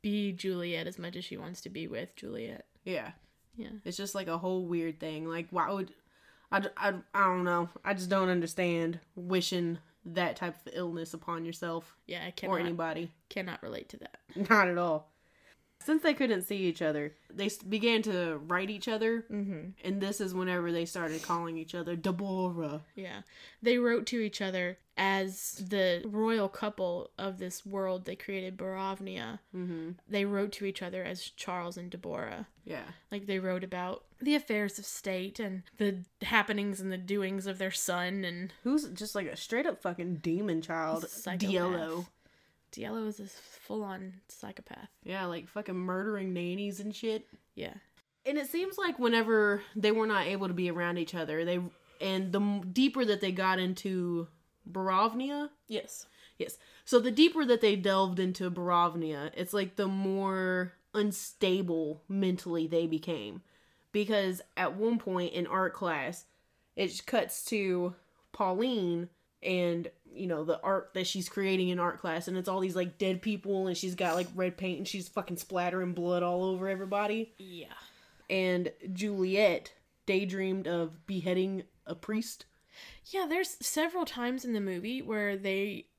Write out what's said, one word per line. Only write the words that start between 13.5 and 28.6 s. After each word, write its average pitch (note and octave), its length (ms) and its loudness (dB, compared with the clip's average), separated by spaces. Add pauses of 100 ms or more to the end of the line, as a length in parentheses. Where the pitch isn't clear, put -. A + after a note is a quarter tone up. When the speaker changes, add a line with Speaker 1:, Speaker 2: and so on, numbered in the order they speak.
Speaker 1:
relate - 260 -8
to - 80 -16
that. - 200 -16 (180)
Speaker 2:
<laughs> F#3+ 140 0
Not G3+ 200 8
at F3 80 2
all. D#3+ 340 0 (720)
Since D#4 200 4
they D#4 100 6
couldn't A3 300 2
see G3+ 140 -2
each F3+ 240 0
other, D3+ 320 0 (160)
they G3 180 -2
s-, G#3 100 -2
began A3 460 2
to F3 340 2 (100)
write F3+ 220 2
each G#3 180 -6
other. A3+ 440 2
Speaker 1:
Mm-hmm. F#3+ 400 -4 (120)
Speaker 2:
And G3 180 0
this G3+ 200 -2
is F#3+ 120 -2
whenever F3+ 380 0
they E3+ 140 0
started D#3+ 360 -4
calling E3+ 360 -2
each D#3+ 180 -8
other F3 220 -4
Deborah. F3+ 840 -2 (140)
Speaker 1:
Yeah. F#3+ 260 -10 (400)
They B3 160 4
wrote A#3 300 4
to A#3+ 140 -2
each G#3+ 200 -2
other F#3 360 -2 (200)
as F#3+ 720 0
the F#3 360 4
royal A3 420 2
couple F#3+ 720 -4
of F#3+ 180 -4
this F#3 280 -8
world F#3+ 400 -2
they F#3 100 -6
created, F#3+ 420 -6
Barovnia. F#3+ 800 -6 (160)